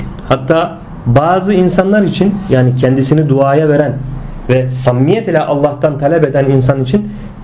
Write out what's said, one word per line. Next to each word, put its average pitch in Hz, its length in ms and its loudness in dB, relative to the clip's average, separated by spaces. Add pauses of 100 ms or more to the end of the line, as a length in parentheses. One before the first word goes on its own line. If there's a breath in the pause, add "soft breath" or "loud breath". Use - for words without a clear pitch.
(300)
Hatta 135 480 0 (280)
bazı 175 480 2
insanlar 185 480 2
için, 190 340 0 (140)
yani 127 260 2
kendisini 135 540 2
duaya 139 400 2
veren 143 240 0 (560 loud breath)
ve 127 180 2
samimiyet 131 600 0
ile 160 120 2
Allah'tan 143 580 0
talep 151 280 2
eden 139 200 0
insan 135 380 2
için 208 280 -2 (320 loud breath)